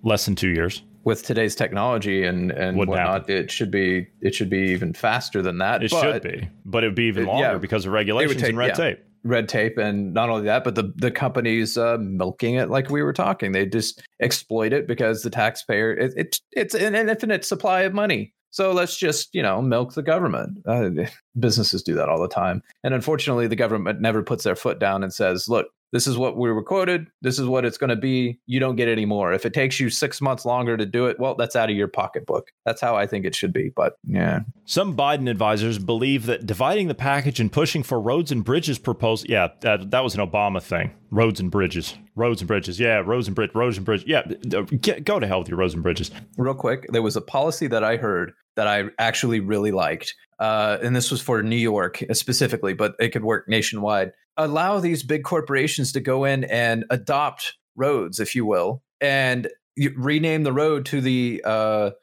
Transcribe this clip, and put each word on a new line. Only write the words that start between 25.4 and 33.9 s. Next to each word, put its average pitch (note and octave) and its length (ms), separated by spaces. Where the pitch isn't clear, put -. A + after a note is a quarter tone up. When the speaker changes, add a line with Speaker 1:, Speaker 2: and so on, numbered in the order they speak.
Speaker 2:
"Look, A2+ 200
this A#2+ 140
is B2 100
what B2+ 200
we A#2+ 140
were A2 120
quoted. F3+ 440
This B2+ 180
is C3+ 60
what B2+ 200
it's A#2 120
gonna B2 180
be. B2 520
You B2 120
don't C3 160
get A#2+ 120
any A2 180
more. G2+ 260
If F#2+ 140
it A2 80
takes C3 260
you B2+ 100
six - 320
months C3 220
longer A#2+ 320
to G#2+ 100
do A#2+ 200
it, A#2+ 140
well, C3+ 160
that's A#2 200
out A2+ 140
of G#2+ 60
your G2+ 120
pocketbook." - 600
That's A#2 160
how A#2+ 140
I G2+ 100
think G2+ 200
it - 100
should F#2+ 180
be. - 220
But - 180